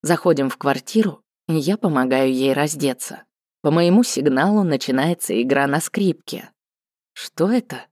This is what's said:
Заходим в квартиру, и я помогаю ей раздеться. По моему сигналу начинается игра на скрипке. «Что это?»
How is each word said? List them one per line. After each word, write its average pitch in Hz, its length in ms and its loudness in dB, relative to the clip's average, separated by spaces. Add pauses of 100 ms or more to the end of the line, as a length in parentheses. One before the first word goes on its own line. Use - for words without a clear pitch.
Заходим 147 460 2
в 127 80 -6
квартиру, 143 640 -2 (260)
и 160 60 -2
я 160 220 0
помогаю 135 560 0
ей 131 200 0
раздеться. 143 720 -4 (380)
По 151 80 2
моему 175 340 4
сигналу 170 580 0
начинается 139 760 -2
игра 139 260 0
на 143 140 0
скрипке. - 720 -4 (640)
«Что - 360 -2
это?» 226 420 -4